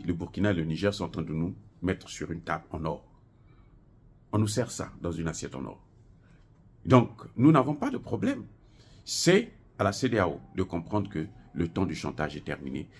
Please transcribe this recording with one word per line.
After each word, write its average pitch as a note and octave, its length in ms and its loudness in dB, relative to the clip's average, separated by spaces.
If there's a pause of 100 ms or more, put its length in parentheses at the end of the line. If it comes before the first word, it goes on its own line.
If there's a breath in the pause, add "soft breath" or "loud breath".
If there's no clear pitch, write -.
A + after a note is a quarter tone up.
le E2+ 80 0
Burkina F2 380 0
et - 20 2
le E2 100 0
Niger D#2+ 300 0
sont - 100 -6
en - 40 -6
train F2+ 140 -6
de D2+ 100 -6
nous E2 220 -2 (280)
mettre F#2 260 -2
sur - 220 -10
une E2 100 -6
table D#2+ 300 -4
en D#2 140 -6
or. D#2+ 200 -4 (1300 soft breath)
On G#2 60 2
nous G#2+ 100 4
sert A#2 220 -2
ça - 220 -8 (100)
dans E2+ 100 -4
une E2 160 -4
assiette D2 280 -8
en C2 80 -6
or. G1+ 200 -12 (1040 soft breath)
Donc, B2 240 8 (260)
nous C#3 160 8
n'avons C#3+ 220 6
pas A3 160 -2
de C4 80 -4
problème. F#3+ 460 -2 (600 soft breath)
C'est - 480 2 (260)
à G#2+ 60 2
la G2 80 4
C C3 160 -2
D A#2 100 2
A F#2 100 4
O C#2+ 120 -4 (140)
de F#2 80 -2
comprendre F#2 480 -2
que D#2+ 160 -4 (260 loud breath)
le E2 160 0
temps F#2+ 180 0
du D#2 80 -4
chantage D2 420 -4
est D2+ 80 -12
terminé C#2 440 -8 (100)